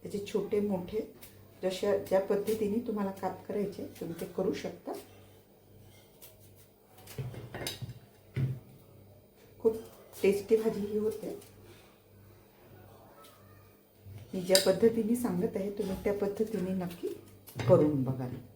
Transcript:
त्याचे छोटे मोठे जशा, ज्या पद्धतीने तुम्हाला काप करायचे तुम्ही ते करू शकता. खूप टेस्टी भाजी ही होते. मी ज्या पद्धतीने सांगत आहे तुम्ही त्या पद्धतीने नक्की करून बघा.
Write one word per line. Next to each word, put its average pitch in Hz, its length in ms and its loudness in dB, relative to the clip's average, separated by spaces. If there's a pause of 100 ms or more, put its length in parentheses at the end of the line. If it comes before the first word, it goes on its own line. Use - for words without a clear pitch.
त्याचे 196 240 -6
छोटे 208 340 0
मोठे 202 400 -2 (600)
जशा, 190 340 2
ज्या - 240 4
पद्धतीने 208 680 2
तुम्हाला 202 240 -2
काप - 380 -6
करायचे 202 360 -2 (160)
तुम्ही 165 200 -6
ते 180 60 -6
करू - 280 0
शकता. - 380 -8 (4000)
खूप 220 180 4 (460)
टेस्टी 202 340 4
भाजी 220 240 2
ही 208 180 -2
होते. - 400 -2 (3000)
मी 185 60 -2
ज्या 180 160 4 (100)
पद्धतीने 220 500 4
सांगत 190 400 -2
आहे 196 140 -2
तुम्ही 190 340 -4
त्या 202 100 0
पद्धतीने 202 560 -2
नक्की 185 380 -4 (600)
करून 151 360 8
बघा. 127 240 -4 (280)